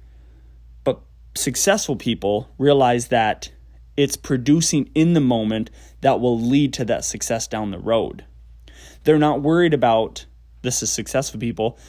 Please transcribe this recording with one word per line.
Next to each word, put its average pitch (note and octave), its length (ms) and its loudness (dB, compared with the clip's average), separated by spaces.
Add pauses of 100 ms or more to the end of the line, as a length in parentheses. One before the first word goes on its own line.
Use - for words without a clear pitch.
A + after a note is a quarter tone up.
(840)
But C3 180 -2 (340)
successful D#3+ 600 0
people G#2 640 -4
realize C3 500 4
that A2 440 -2 (440)
it's C#3+ 220 0
producing D3 800 0
in E3 180 4
the D#3 80 4
moment A2 480 0 (320)
that B2+ 180 2
will A#2+ 200 0
lead C3 340 2
to B2 120 -6
that G#2+ 200 -2
success - 420 -6
down G#2+ 240 -6
the F2 80 -10
road. - 460 -2 (760)
They're D#3 160 4
not D3 220 2
worried E3 320 4
about, A2+ 520 2 (360)
this B2 200 -4
is A2 100 -6
successful B2 480 -6
people, A2+ 380 -4 (120)